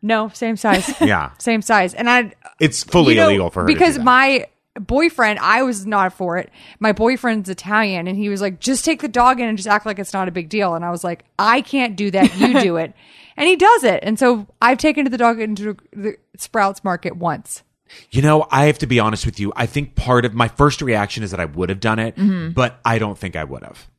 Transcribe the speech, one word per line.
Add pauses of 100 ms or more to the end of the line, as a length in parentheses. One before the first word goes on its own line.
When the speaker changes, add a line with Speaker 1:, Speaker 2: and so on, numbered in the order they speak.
Speaker 1:
No,
same
size.
Speaker 2:
<laughs>
Yeah.
Speaker 1:
Same
size.
And
I, (300)
Speaker 2:
It's
fully
Speaker 1:
you
know,
Speaker 2:
illegal
for
her
to
do
Speaker 1:
because
Speaker 2:
that.
Speaker 1:
my (340)
boyfriend,
I
was
not
for
it. (300)
My
boyfriend's
Italian,
and
he
was
like,
"Just
take
the
dog
in
and
just
act
like
it's
not
a
big
deal."
And
I
was
like, (160)
"I
can't
do
that.
You
do
it."
Speaker 3:
<laughs>
Speaker 1:
And
he
does
it.
And
so (140)
I've
taken
the
dog
into (160)
the (200)
Sprouts
market
once. (480)
Speaker 2:
You
know,
I
have
to
be
honest
with
you.
I
think
part
of
my
first
reaction
is
that
I
would
have
done
it,
Speaker 3:
Mm-hmm.
Speaker 2:
but
I
don't
think
I
would
have. (120)